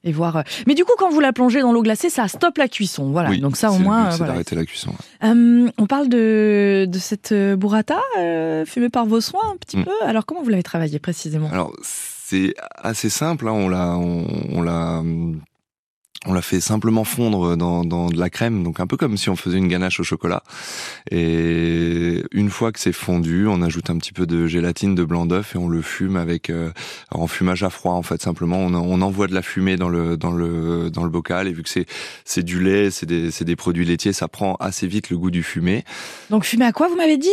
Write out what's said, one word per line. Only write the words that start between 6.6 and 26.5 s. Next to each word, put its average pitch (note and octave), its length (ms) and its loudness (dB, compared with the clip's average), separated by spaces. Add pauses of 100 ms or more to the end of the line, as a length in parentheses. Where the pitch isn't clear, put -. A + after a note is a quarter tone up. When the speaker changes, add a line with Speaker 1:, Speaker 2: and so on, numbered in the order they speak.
Speaker 1:
de F#3 100 -2
cette, - 340 -4
euh, G3 240 4
burrata, G#3+ 440 2 (180)
euh, E3 460 0
fumée A#3+ 260 -2
par A#3 160 0
vos A3+ 140 4
soins F#4 200 -4 (120)
un F#4 40 -8
petit - 220 -10
Speaker 2:
Mm. F#3 60 0
Speaker 1:
peu. F4+ 60 -4 (140)
Alors A3 220 0
comment E4 160 -8
vous B3 80 -2
l'avez F#3 120 2
travaillée D#3 360 -4
précisément ? D#3 540 -4
Speaker 2:
Alors F2+ 200 -2 (100)
c'est - 720 -2 (220)
assez A2 320 -4
simple, D3 400 -2
hein, A2 40 0
on G2+ 160 2
l'a, F2+ 280 0
on, F2 300 -2 (260)
on E2+ 100 0
l'a, E2 360 0
hum, E2 420 -2 (840)
on F2+ 80 0
l'a F2 80 0
fait - 180 0
simplement A2 440 0
fondre F#2+ 520 0
dans, F2 280 0
dans F2 240 -2
de E2+ 100 0
la F2 100 0
crème, A2+ 340 -2
donc E2+ 180 -4
un F2+ 60 -2
peu - 120 -2
comme A#2 180 0
si G2 140 -2
on F2+ 60 0
faisait F2+ 220 -2
une F#2 100 2
ganache F2+ 320 0
au - 20 -2
chocolat. F2 400 -2 (680)
Et E2+ 1120 0 (100)
une G2+ 180 2
fois A2+ 220 -2
que - 80 -14
c'est F2+ 120 0
fondu, F2 540 0
on F#2 160 2
ajoute E2+ 280 -2
un E2+ 80 -2
petit - 140 -8
peu F#2 140 -2
de E2+ 200 0
gélatine, F2 480 0
de F2 100 2
blanc E2+ 220 -2
d'œuf F#2 280 -2
et F2+ 40 -4
on F2 100 -2
le E2 140 0
fume F#2+ 340 -4
avec, E2+ 340 -2